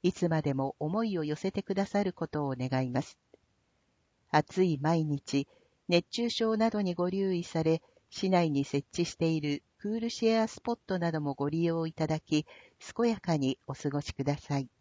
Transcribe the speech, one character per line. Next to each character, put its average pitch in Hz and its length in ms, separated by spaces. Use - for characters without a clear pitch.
い 180 100
つ 175 160
ま 160 140
で 139 100
も 135 240
思 180 260
い 208 140
を 160 60
寄 151 120
せ 190 160
て 202 120
く 196 100
だ 196 140
さ 202 160
る 185 100
こ - 140
と 147 200
を 131 80
願 127 300
い 123 60
ま 131 100
す。 - 160
暑 151 340
い 165 160
毎 160 240
日、 143 440
熱 175 220
中 233 200
症 220 280
な 226 120
ど 208 120
に 180 120
ご 175 160
留 190 240
意 175 100
さ 160 200
れ、 160 180
市 - 180
内 175 220
に 139 140
設 143 280
置 175 120
し - 100
て 165 140
い 160 120
る 147 220
ク 202 100
ー 226 100
ル 233 120
シ - 160
ェ 226 160
ア 226 40
ス - 140
ポ 233 120
ッ - 120
ト 190 140
な 170 120
ど 160 100
も 143 120
ご 143 160
利 165 140
用 165 240
い 160 60
た 160 120
だ 156 140
き、 151 260
健 233 140
や 214 100
か 165 180
に 135 280
お 143 80
過 143 160
ご 143 120
し - 120
く 135 100
だ 143 140
さ 139 220
い。 131 100